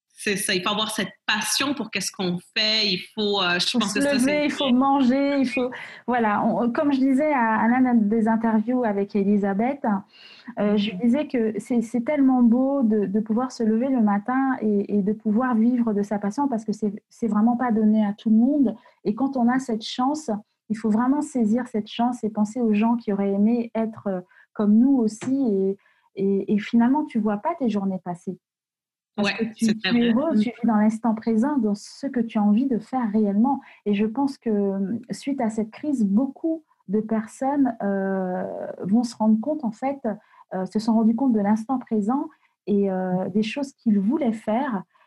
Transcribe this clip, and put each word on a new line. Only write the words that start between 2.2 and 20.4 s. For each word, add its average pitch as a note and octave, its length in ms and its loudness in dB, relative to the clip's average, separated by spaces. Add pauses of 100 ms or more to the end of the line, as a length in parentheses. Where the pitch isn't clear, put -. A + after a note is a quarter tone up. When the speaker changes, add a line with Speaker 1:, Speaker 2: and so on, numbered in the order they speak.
Speaker 1:
fait. G#3+ 320 0
Il F3+ 100 -2 (160)
faut, G3+ 260 -2
euh, F3 200 0
je - 80 -2
Speaker 2:
Faut B3 100 -2
Speaker 1:
pense G#3 160 0
Speaker 2:
se D4+ 60 0
Speaker 1:
que - 0 -
ça, C#4+ 140 2
Speaker 2:
lever, B3+ 100 2
Speaker 1:
c'est D4 220 2
Speaker 2:
il D4 40 0
faut C#4 220 0
manger, C#4 640 2
il B3+ 100 0
faut, B3+ 220 -4 (380)
voilà. A3 360 0
On, A3+ 280 0
comme D4 200 0
je C4 60 0
disais C4+ 340 2
à, A3+ 280 2
à A3 80 2
l'un B3 260 4
des G#3+ 320 2
interviews A3+ 560 0
avec G3+ 320 -2
Elisabeth, G#3 720 0 (760)
euh, G#3 180 2
je G3+ 140 0
lui F#3 60 -10
Speaker 1:
Mhm. F3+ 80 -8
Speaker 2:
disais D4 240 2
que A3 300 0
c'est, A#3 240 -2
c'est A#3+ 180 -2
tellement C4 420 4
beau C4 400 4
de, G#3+ 240 2
de G3 140 0
pouvoir A#3 320 -2
se - 100 -6
lever A3+ 280 0
le B3+ 120 2
matin B3+ 580 0
et, G3+ 380 0
et G3+ 40 2
de G#3 100 0
pouvoir A3+ 420 0
vivre A#3 380 2
de G3+ 100 0
sa G3+ 160 -2
passion G3+ 300 -2
parce A3+ 160 -4
que G#3+ 80 -4
c'est, G#3 200 -2 (160)
c'est - 200 -6
vraiment A3 280 2
pas B3 140 -2
donné G#3+ 340 2
à G3+ 80 -2
tout A3 180 -4
le A3 60 6
monde. B3 380 4 (300)
Et G#3+ 100 -2
quand C4+ 220 -2
on A#3+ 120 2
a C4 120 2
cette A3+ 240 -6
chance, C4+ 460 -4 (380)